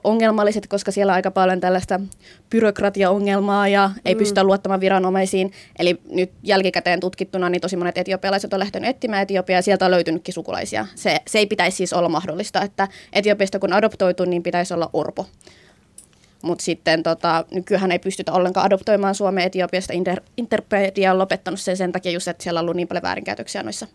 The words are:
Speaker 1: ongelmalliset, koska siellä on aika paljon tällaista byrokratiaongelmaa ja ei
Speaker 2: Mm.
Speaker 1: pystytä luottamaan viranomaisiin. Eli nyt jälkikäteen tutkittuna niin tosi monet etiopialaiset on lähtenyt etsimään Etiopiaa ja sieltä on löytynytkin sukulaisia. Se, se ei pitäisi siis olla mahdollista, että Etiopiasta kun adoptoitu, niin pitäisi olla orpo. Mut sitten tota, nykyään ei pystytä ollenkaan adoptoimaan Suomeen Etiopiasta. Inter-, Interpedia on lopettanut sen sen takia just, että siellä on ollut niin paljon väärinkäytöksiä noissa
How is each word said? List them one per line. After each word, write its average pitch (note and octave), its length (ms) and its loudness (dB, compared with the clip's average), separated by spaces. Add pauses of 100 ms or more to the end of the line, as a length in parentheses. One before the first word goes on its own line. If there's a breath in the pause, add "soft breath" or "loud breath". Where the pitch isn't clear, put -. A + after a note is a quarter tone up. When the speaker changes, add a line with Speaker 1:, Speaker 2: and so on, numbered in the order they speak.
Speaker 1:
ongelmalliset, G#3+ 640 2
koska G3+ 240 -2
siellä G3 200 2
on F3+ 40 4
aika F#3+ 160 0
paljon F#3 300 2
tällaista F#3 400 0 (500 soft breath)
byrokratiaongelmaa G3+ 1160 2
ja G3 220 4 (140)
ei F#3 100 2
Speaker 2:
Mm. A3 40 0
Speaker 1:
pystytä G3+ 260 2
luottamaan F#3+ 360 2
viranomaisiin. F#3+ 720 2 (260 loud breath)
Eli F3 220 2 (100)
nyt F#3 200 -2 (120)
jälkikäteen F#3 580 0
tutkittuna F3+ 480 -4
niin F3+ 120 0
tosi F#3 160 -4
monet F3 220 -2
etiopialaiset F#3+ 540 -2
on G3 80 -2
lähtenyt G3+ 300 -4
etsimään A3 320 -2
Etiopiaa F#3 360 0
ja F#3 40 4
sieltä F#3+ 220 2
on F#3 60 4
löytynytkin E3+ 440 0
sukulaisia. F#2 600 -6
Se, D#3+ 320 0
se - 120 0
ei G#3 80 4
pitäisi F#3+ 300 0
siis F3+ 160 -4
olla E3+ 160 2
mahdollista, E3+ 540 -2
että G3 260 -2 (240 loud breath)
Etiopiasta G3+ 460 2
kun F#3+ 140 0
adoptoitu, F#3+ 520 2
niin F3 180 0
pitäisi F3 320 -2
olla E3 180 -2
orpo. - 340 -4 (1160 soft breath)
Mut E3+ 180 -4
sitten D#3+ 420 0
tota, E3 480 0
nykyään F#3 420 0
ei F3+ 60 0
pystytä F#3 340 -6
ollenkaan F#3 340 2
adoptoimaan G3 480 2
Suomeen G3 320 0
Etiopiasta. F#3 460 -2
Inter-, F3+ 300 -2 (140)
Interpedia G3 760 0
on F#3 60 4
lopettanut F#3+ 420 -2
sen F#3 160 -2
sen F3+ 160 -2
takia F#3 200 -4
just, F3 160 -4
että F3 140 -8
siellä E3+ 180 -2
on - 40 -2
ollut E3+ 120 -2
niin F3+ 120 -2
paljon F3 140 -4
väärinkäytöksiä - 600 -6
noissa G#3+ 320 -10